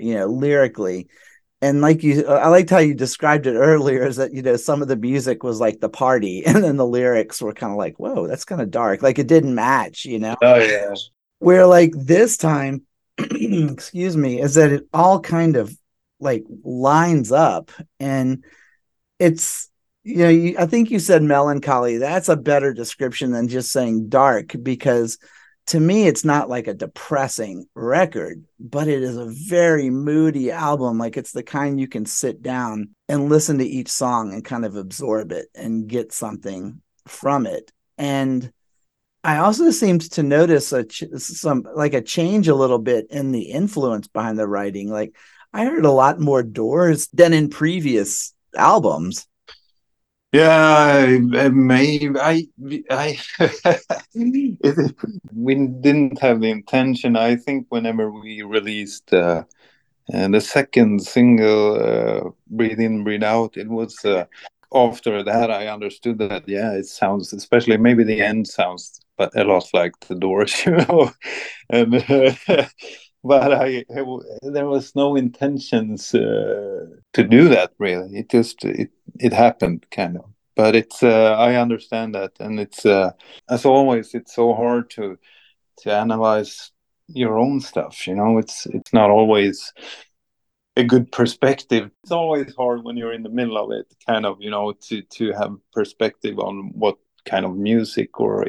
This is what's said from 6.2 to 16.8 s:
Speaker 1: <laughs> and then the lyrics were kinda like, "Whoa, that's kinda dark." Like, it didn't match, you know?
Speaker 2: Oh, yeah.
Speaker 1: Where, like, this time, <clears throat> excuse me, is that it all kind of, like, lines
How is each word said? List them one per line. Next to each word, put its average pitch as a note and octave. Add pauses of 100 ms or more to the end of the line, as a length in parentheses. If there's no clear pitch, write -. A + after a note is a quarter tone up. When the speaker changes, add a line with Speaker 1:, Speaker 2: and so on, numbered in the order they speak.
Speaker 1:
<laughs> -
and G3+
then C#3+
the C3+
lyrics B2
were G#2+
kinda G#2
like, G2
"Whoa, G3+
that's -
kinda D#3
dark." G2+
Like, C#3
it B2+
didn't D3
match, A#2
you B2
know? A2
Speaker 2:
Oh, B2
yeah. G#2 (440)
Speaker 1:
Where, F3+
like, F3
this E3+
time, C#3 (180)
<clears throat> -
excuse F3
me, C3
is C#3+
that D3+
it D3
all F#3
kind E3
of, A#2 (460)
like, B2+ (200)
lines C#3+